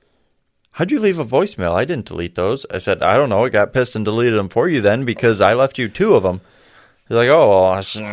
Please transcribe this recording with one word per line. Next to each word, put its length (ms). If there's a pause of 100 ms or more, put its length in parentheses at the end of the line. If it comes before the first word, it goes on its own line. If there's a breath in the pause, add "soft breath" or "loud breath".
(720)
"How'd 180
you 100
leave 180
a 60
voicemail? 500
I 100
didn't 220
delete 280
those." 360
I 80
said, 240
"I 140
don't 140
know. 140
It 60
got 220
pissed 240
and 80
deleted 340
them 100
for 200
you 120
then 240
because 360
I 140
left 240
you 100
two 260
of 120
'em." 140 (680 soft breath)
He's 80
like, 120
"Oh, 200
well, 180
I 120
s-, 180
I 40 (120)